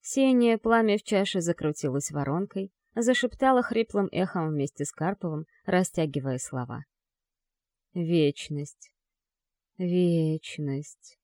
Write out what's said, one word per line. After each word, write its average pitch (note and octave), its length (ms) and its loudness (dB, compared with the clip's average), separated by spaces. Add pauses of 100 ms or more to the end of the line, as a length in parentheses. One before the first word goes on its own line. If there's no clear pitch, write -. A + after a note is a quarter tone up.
Синее B3 580 4
пламя A3 400 2
в - 60 -6
чаше G3 360 0
закрутилось D3+ 720 -2
воронкой, E3 640 -4 (240)
зашептало B3 680 2
хриплым A3+ 480 -2
эхом F3 400 -2
вместе C#3+ 340 -4
с - 60 -10
Карповым, D#3+ 560 -6 (180)
растягивая D3+ 760 0
слова. B2+ 460 -8 (1080)
"Вечность! D#3 960 -2 (880)
Вечность. D#3+ 1400 0